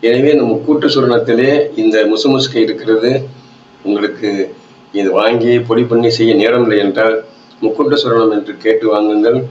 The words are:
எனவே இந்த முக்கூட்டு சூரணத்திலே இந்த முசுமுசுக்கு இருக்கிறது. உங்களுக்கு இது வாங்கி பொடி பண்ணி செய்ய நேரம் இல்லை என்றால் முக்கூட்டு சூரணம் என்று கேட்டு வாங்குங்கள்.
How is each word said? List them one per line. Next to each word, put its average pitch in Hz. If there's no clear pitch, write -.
எனவே 127
இந்த 135
முக்கூட்டு 139
சூரணத்திலே 127
இந்த 110
முசுமுசுக்கு 127
இருக்கிறது. 113
உங்களுக்கு 104
இது 98
வாங்கி 117
பொடி 117
பண்ணி 117
செய்ய 113
நேரம் 113
இல்லை 110
என்றால் 110
முக்கூட்டு 135
சூரணம் 113
என்று 101
கேட்டு 110
வாங்குங்கள். 107